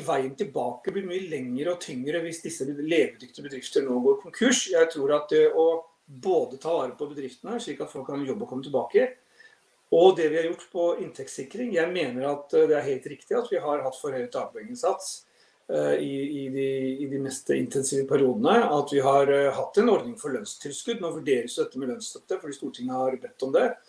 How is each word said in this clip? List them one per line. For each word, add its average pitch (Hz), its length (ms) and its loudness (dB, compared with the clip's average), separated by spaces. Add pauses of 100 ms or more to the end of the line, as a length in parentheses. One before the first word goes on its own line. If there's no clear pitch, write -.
veien 135 320 0
tilbake 143 560 -4
bli 196 120 -4
mye 185 240 -6
lengre 143 460 -4
og 175 100 -10
tyngre 151 400 -4
hvis 165 200 -8
disse 151 200 -8
levedyktige 143 800 -2
bedrifter 135 400 -4
nå 127 160 0
går 135 220 4
konkurs. 226 400 2 (100)
Jeg 165 200 6
tror 143 260 0
at 147 140 -8
det 156 100 8 (100)
å 160 140 4 (560)
både 147 380 0
ta 160 120 -2
vare 131 240 -2
på 147 140 -6
bedriftene, 143 500 -8
slik - 240 -8
at - 80 -10
folk 139 160 -10
har 139 80 -6
en 143 100 -4
jobb 110 200 -4
å - 20 -10
komme 131 160 -8
tilbake 139 380 0
i, - 20 2 (880)
og 175 240 10
det 160 160 2
vi 165 80 2
har 165 80 0
gjort 175 240 -8
på 170 140 0 (180)
inntektssikring, 139 720 -8
jeg 170 160 2
mener 131 380 -2
at, 143 260 -4
eh, 156 120 8
det 151 100 4
er 139 100 -2
helt 131 240 -4
riktig - 240 -4
at 117 160 -2
vi - 80 2
har 143 240 -2
hatt 131 160 -6
for 135 160 -4
høy 123 160 -4
dagpengesats, 220 800 -4 (560)
eh, 147 320 0
i, 143 120 -4 (280)
i 135 40 -6 (120)
de, 135 120 0 (360)
i 135 80 -4
de 139 80 -2
mest 135 320 -2
intensive 135 560 0
periodene, 139 500 4 (220)
at 139 160 -2
vi 131 80 4
har, 139 240 6
eh, 139 240 4
hatt 131 320 0
en 233 80 6
ordning 120 280 0
for 143 120 -6
lønnstilskudd. 143 720 -6
Nå 160 160 -4
vurderes 131 400 0
dette 147 200 -4
med 127 120 -4
lønnsstøtte, - 480 -8
fordi 143 160 -10
Stortinget 127 400 -6
har 131 260 0
bedt - 240 -10
om 135 80 -2
det, 233 120 6 (220)